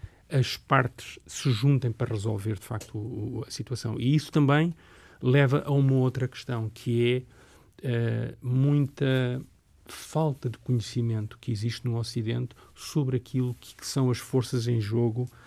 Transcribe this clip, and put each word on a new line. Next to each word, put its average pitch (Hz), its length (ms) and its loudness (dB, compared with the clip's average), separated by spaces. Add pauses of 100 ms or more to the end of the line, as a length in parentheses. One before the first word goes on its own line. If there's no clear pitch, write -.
(300)
as 131 260 0
partes - 720 0
se - 260 -2
juntem 127 400 2
para 113 220 -2
resolver, 104 400 -2
de 95 100 -10
facto, 110 320 -10
o, 107 440 -6
o, - 60 -8
a - 40 -16
situação. 117 500 -6
E 127 140 4
isso - 180 0
também 151 420 4 (460)
leva 135 460 4
a - 40 -2
uma 135 260 4
outra 127 300 2
questão, 113 460 -6
que 120 540 0 (560)
é, - 40 -6
eh, 117 540 -2
muita 131 1000 0 (440)
falta 151 640 -2
de 113 80 -8
conhecimento 113 800 -2
que - 140 -6
existe 113 320 -4
no 120 140 -2
Ocidente 117 580 -4 (180)
sobre 131 440 -2
aquilo 123 420 -2
que, - 160 -20
que - 100 -14
são 131 240 2
as 117 60 0
forças 123 500 -2
em 120 140 2
jogo 113 500 0 (160)